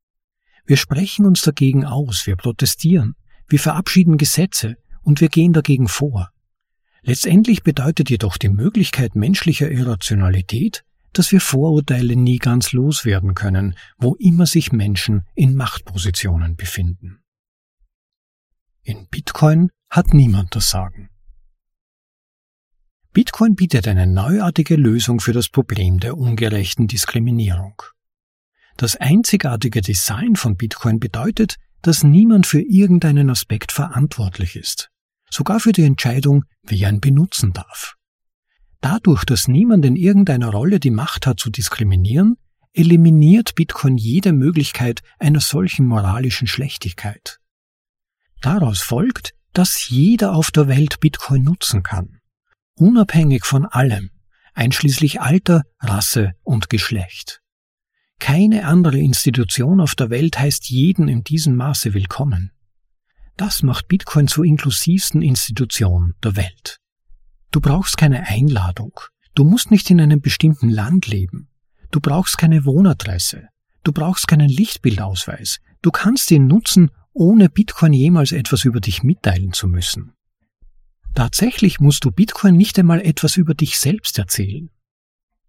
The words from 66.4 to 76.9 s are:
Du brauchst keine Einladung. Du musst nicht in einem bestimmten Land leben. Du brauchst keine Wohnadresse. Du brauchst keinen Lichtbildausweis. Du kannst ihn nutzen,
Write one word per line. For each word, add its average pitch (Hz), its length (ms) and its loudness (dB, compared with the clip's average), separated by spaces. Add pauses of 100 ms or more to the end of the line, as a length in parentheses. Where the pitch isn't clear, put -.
Du 156 80 0
brauchst 151 380 -2
keine 139 300 0
Einladung. 107 720 -2 (380)
Du 139 80 4
musst 190 280 2
nicht 202 180 4
in 175 100 6
einem 151 220 4
bestimmten 147 480 0
Land 113 380 0
leben. 98 420 -6 (420)
Du 151 80 -2
brauchst 151 380 -2
keine 160 260 2
Wohnadresse. 139 840 0 (340)
Du 156 80 0
brauchst 160 380 -4
keinen 147 180 4
Lichtbildausweis. 107 1120 -4 (220)
Du 170 100 2
kannst - 400 0
ihn 139 160 6
nutzen, 175 440 4 (200)